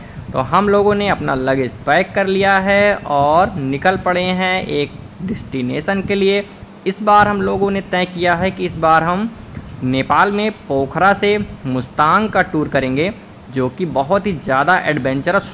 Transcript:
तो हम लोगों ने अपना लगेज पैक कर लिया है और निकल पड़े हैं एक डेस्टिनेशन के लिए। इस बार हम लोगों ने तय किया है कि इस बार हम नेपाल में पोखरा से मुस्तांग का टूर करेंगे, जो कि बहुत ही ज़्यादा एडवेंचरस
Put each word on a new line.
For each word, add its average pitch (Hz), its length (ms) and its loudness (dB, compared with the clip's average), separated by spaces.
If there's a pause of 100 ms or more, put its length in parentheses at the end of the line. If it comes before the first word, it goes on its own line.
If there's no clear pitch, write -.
(320)
तो 135 80 -2
हम 175 280 2
लोगों 202 260 4
ने 202 140 0
अपना 147 260 0
लगेज 131 380 0 (140)
पैक 180 280 2
कर 196 120 0
लिया 196 320 2
है 202 380 2
और 156 580 2
निकल 139 420 0
पड़े 180 260 0
हैं 185 400 0
एक 147 280 -2 (320)
डेस्टिनेशन 151 800 -4
के 202 120 -2
लिए। 196 300 2 (420)
इस 190 160 -4
बार 208 260 6
हम 208 140 -2
लोगों 196 280 0
ने 196 120 -2
तय 180 220 -2
किया 175 300 0
है 180 160 0
कि 185 160 -6
इस 170 100 -6
बार 160 260 4
हम 180 260 -2 (560)
नेपाल 139 480 2
में 208 180 0 (180)
पोखरा 147 460 2
से 208 220 0 (300)
मुस्तांग 151 640 2
का 190 140 2
टूर 151 240 -2
करेंगे, 135 420 0 (440)
जो 127 140 0
कि 127 180 -6
बहुत 147 400 -2
ही 202 80 -2
ज़्यादा 143 460 2
एडवेंचरस 147 720 -2